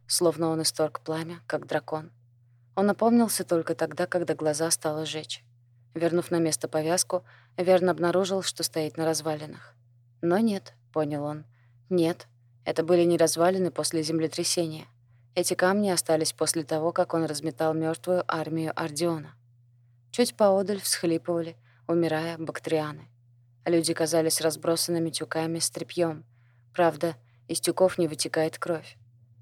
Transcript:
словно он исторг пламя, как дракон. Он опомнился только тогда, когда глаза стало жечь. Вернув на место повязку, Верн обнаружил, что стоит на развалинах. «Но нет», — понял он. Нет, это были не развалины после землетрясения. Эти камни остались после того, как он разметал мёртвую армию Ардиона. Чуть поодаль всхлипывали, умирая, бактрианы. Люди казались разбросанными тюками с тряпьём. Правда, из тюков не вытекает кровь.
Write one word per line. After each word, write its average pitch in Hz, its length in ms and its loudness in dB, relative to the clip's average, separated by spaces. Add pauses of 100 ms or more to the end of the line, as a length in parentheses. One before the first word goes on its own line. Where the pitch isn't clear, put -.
словно 165 440 2
он 160 120 0
исторг - 380 -2
пламя, 165 460 -6
как - 200 -4
дракон. 156 460 -6 (640)
Он 202 140 4
опомнился 226 540 4
только 165 300 0
тогда, 160 320 -2
когда 165 280 0
глаза 151 360 0
стало 156 340 -2
жечь. 151 400 -10 (500)
Вернув 170 360 0
на 170 80 0
место 156 300 0
повязку, 170 560 -2 (320)
Верн 180 320 4
обнаружил, 175 540 0
что - 200 -6
стоит 156 340 -4
на 160 80 -2
развалинах. 156 720 -4 (480)
«Но 170 160 4
нет», — 220 360 0 (180)
понял 147 320 -2
он. 151 200 -8 (460)
Нет, 175 380 0 (360)
это 165 180 0
были 175 200 4
не 170 140 4
развалины 165 540 2
после 156 320 -2
землетрясения. 160 840 -2 (480)
Эти 180 200 0
камни 196 360 2
остались 160 420 2
после 160 300 -2
того, 160 300 -2
как 180 220 2
он 165 100 2
разметал 156 500 -2
мёртвую 165 540 0
армию 160 480 -2
Ардиона. 160 580 -4 (800)
Чуть 240 240 0
поодаль 196 440 4
всхлипывали, 170 760 -2 (320)
умирая, 165 500 0
бактрианы. 151 680 -4 (560)
Люди 165 300 2
казались 160 460 0
разбросанными 165 720 0
тюками 160 480 -4
с 160 120 -2
тряпьём. 165 540 -4 (480)
Правда, 165 440 2 (320)
из 165 120 -4
тюков 185 380 2
не 170 100 2
вытекает 156 500 -2
кровь. - 380 -6 (440)